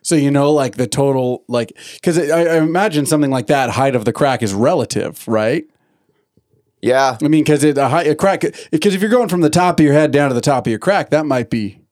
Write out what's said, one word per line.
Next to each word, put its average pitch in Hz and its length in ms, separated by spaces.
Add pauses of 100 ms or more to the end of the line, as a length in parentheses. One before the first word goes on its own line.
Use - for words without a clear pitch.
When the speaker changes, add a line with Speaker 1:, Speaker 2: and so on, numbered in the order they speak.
Speaker 1:
So, - 120
you 143 160
know, 143 220
like, 135 240
the 123 100
total, 131 640
like, 120 240 (300)
'cause 170 160
I, 175 40 (200)
I 165 160
imagine 160 480
something 147 240
like 127 180
that, 135 220
height 131 260
of 107 80
the 117 80
crack 135 300
is 98 120
relative, 120 720
right? 113 380 (1160)
Speaker 2:
Yeah. 127 420
Speaker 1:
I 147 60
mean, 151 160
'cause 147 200
it, 143 140
a 139 100
high, 139 160
a 151 100
crack, 190 280
'cause - 520
if 185 60
you're 208 100
going 240 200
from 180 100
the 151 100
top 175 300
of 156 40
your 143 100
head 151 160
down 143 180
to 127 60
the 120 80
top 131 240
of 120 40
your 110 80
crack, 185 320
that 151 160
might 127 240
be 107 300 (120)